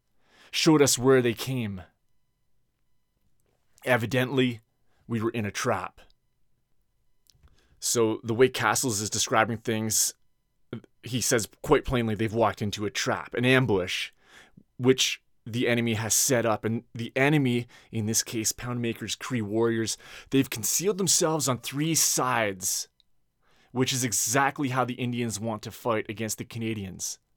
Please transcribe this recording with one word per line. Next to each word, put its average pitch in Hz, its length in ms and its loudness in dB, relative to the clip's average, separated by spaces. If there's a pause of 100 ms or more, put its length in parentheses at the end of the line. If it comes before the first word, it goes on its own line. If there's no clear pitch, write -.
(500)
showed 156 320 6
us 131 160 4
where 127 240 6
they 120 120 2
came. 107 480 -6 (2000)
Evidently, 123 760 0 (480)
we 117 120 -2
were 117 100 0
in 110 160 -4
a 101 40 -4
trap. 95 500 -4 (1800)
So 110 420 2
the 113 120 -2
way 127 140 6
Castles 113 520 0
is 107 100 -4
describing 110 460 2
things, 110 580 -2 (880)
he 117 180 -4
says 113 280 0 (140)
quite 139 220 4
plainly 117 300 0
they've 101 180 -2
walked 110 300 0
into 104 220 -4
a 101 60 -2
trap, - 440 -4
an 123 100 0
ambush, 123 680 2 (640)
which - 440 2 (240)
the 117 220 -4
enemy 117 280 0
has 104 200 -2
set 117 320 2
up. 107 180 0
And 113 200 -2 (100)
the 117 220 -8
enemy, 131 500 2 (240)
in 113 160 -4
this 110 160 0
case, 110 300 -4
Poundmaker's 120 640 -6
Cree 120 260 -4
warriors, 113 540 0 (340)
they've 135 180 2
concealed 175 500 -2
themselves 160 500 2
on 127 100 -2
three 147 380 -2
sides, 117 920 0 (840)
which 131 200 0
is 127 120 -2
exactly 139 640 0
how 127 160 0
the 120 100 -6
Indians 120 460 -4
want 110 220 -6
to 110 100 -12
fight 110 360 -2
against 110 300 -6
the 117 60 -8
Canadians. 110 760 -8 (180)